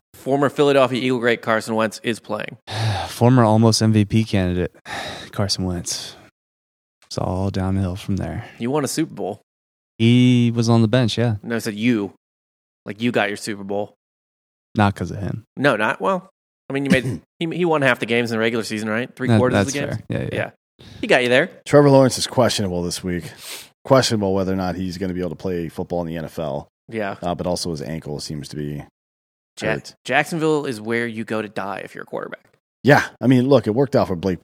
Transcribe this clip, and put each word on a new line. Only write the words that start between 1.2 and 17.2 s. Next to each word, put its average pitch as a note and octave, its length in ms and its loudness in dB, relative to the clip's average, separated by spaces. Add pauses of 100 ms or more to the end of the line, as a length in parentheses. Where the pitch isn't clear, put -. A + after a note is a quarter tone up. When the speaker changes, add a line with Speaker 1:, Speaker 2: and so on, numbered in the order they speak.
Speaker 1:
great A#2 220 0
Carson A2 340 0
Wentz A2 260 -2
is A#2 160 -4
playing. - 380 -8 (120)
Speaker 2:
<sighs> G#2+ 400 -4
Former A#2+ 360 6
almost A2 380 4
M A2 100 4
V G#2 120 4
P A2+ 200 2
candidate F2+ 500 -2 (280)
<sighs> - 280 -14
Carson G2 340 -4
Wentz. - 520 -6 (920)
It's - 120 -14
all F#2+ 320 -2
downhill F#2+ 460 -2
from G2 200 -6
there. F2 300 -8 (120)
Speaker 1:
You A#2 120 -6
won C#3+ 140 -2
a B2 40 -4
Super D3+ 260 -4
Bowl. G2+ 260 -8 (580)
Speaker 2:
He A#2+ 560 4
was A#2 140 2
on A#2 140 6
the A2 60 4
bench, A#2+ 280 0
yeah. A2+ 260 0
Speaker 1:
No, A#2 140 -6
I - 40 -4
said A2 140 -6
you. G#2+ 380 0 (720)
Like, G2+ 160 -14
you A#2+ 120 -2
got A2 160 0
your G2+ 80 -6
Super G2+ 280 -10
Bowl. G2+ 300 -6 (840)
Speaker 2:
Not G2+ 180 4
'cause F2+ 160 -8
of G2 80 -10
him. G2+ 260 -8 (120)
Speaker 1:
No, C3 200 2
not, A2 240 -2
well, F#3+ 280 -2 (420)
I - 40 -6
mean, C#3 100 -2
you C#3 60 -2
made, B2+ 300 0 (100)